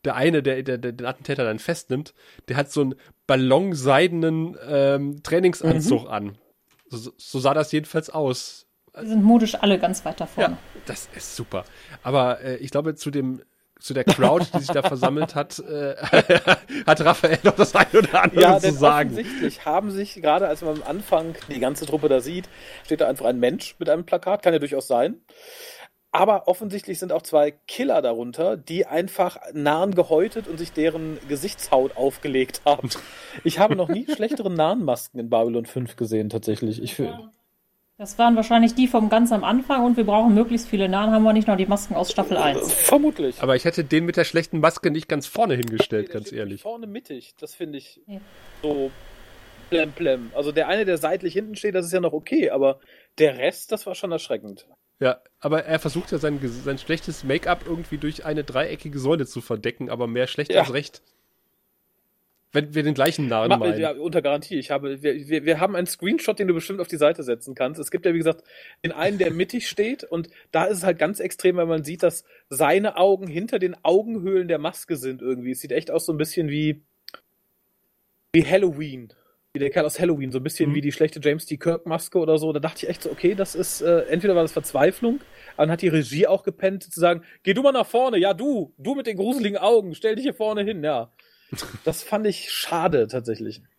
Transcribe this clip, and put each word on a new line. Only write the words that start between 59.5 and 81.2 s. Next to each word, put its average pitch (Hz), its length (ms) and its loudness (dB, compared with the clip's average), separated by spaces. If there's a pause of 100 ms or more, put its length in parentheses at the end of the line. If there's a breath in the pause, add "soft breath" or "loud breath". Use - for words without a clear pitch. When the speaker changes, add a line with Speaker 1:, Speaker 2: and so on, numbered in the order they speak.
Speaker 1:
aber 117 160 -4
mehr 123 220 -2
schlecht 151 260 -4
Speaker 2:
Ja. 185 80 6
Speaker 1:
als 131 120 -2
recht. - 280 -8 (1500)
Wenn 147 220 -2
wir 151 80 0
den 151 100 0
gleichen 139 340 0
Narren 113 220 0
Speaker 2:
Ma-, - 80 6
Speaker 1:
meinen. 156 220 -2
Speaker 2:
ja, 156 140 -2
unter 156 280 -2
Garantie. 147 380 -4
Ich - 120 -10
habe, 139 300 -6
wir, 143 260 -4
wir, 147 180 -2
wir 156 160 2
haben 196 140 0
einen 180 120 -2
Screenshot, 220 500 -2
den 190 120 0
du 175 40 2
bestimmt 180 280 -6
auf 170 60 -6
die 170 100 -8
Seite 151 260 2
setzen 123 320 -6
kannst. 143 240 -4
Es 143 120 -10
gibt 185 140 -6
ja, 170 80 2
wie 170 60 0
gesagt, 156 240 0 (400 loud breath)
den 170 80 -4
einen, 196 260 -2
der 175 140 -4
mittig 180 380 -4
steht 226 340 -4
und 170 260 -6 (220 soft breath)
da 165 140 2
ist 196 140 -2
es 170 40 -8
halt 180 160 0
ganz 165 220 -2
extrem, 185 340 0
weil 170 100 0
man 160 200 -2
sieht, 170 180 -4
dass - 220 0 (240 soft breath)
seine 160 480 2
Augen 190 280 4
hinter 185 320 -6
den 180 260 -2
Augenhöhlen 190 640 0
der 160 100 0
Maske 160 380 -6
sind 131 260 -8
irgendwie. 123 280 -4
Es 127 100 -8
sieht 147 100 -10
echt 156 180 -4
aus 156 160 -2
so 175 80 -4
ein 151 40 -4
bisschen 156 320 -2
wie, 151 340 -2 (1500)
wie 160 120 6
Halloween. 147 680 -2 (400)
Wie 143 60 -8
der 139 100 0
Kerl 156 160 0
aus 151 140 -6
Halloween, 147 320 0
so 131 80 -4
ein 127 40 -6
bisschen 156 260 -2
Speaker 1:
Mhm. 147 60 -2
Speaker 2:
wie 147 60 -2
die 143 120 -2
schlechte 160 280 0